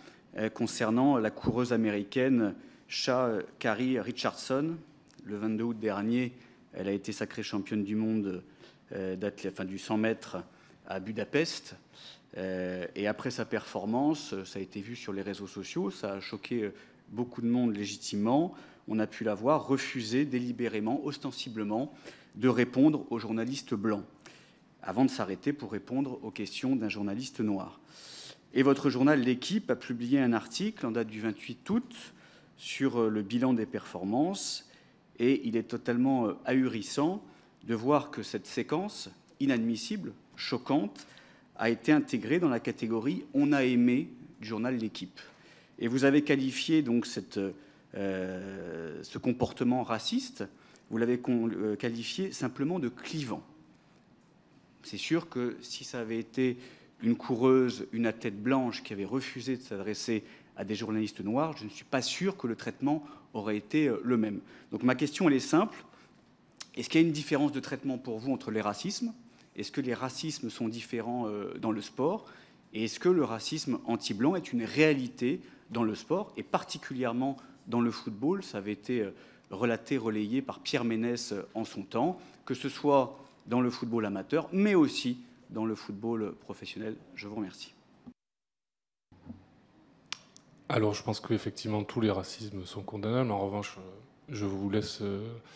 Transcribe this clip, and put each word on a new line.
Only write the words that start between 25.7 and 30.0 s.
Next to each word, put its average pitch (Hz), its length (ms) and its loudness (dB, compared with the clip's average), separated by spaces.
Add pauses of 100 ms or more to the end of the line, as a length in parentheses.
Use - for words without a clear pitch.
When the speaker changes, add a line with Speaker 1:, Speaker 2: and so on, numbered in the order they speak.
Speaker 1:
répondre 127 500 -2
aux 110 80 -8
questions 127 460 -2
d'un 110 120 0
journaliste 104 520 -4
noir. 95 400 -2 (720)
Et 131 80 6
votre 139 260 4
journal 131 320 6
L'Équipe 127 520 0
a - 20 0
publié 123 460 0